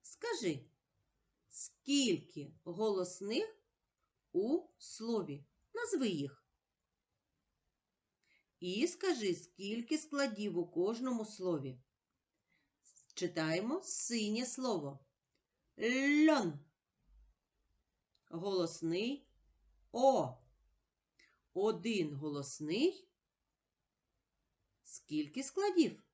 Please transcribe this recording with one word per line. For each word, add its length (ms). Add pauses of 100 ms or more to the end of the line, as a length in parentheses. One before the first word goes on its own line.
Скажи, 640 (800)
скільки 1040 (100)
голосних 960 (720)
у 360 (100)
слові? 680 (280)
Назви 340
їх. 380 (2250)
І 280
скажи, 480
скільки 600
складів 600
у 100
кожному 580
слові. 560 (1300)
Читаємо 680
синє 640
слово. 600 (1200)
Льон. 320 (1700)
Голосний 1000 (640)
О. 460 (1160)
Один 600
голосний. 960 (1700)
Скільки 600
складів? 600 (100)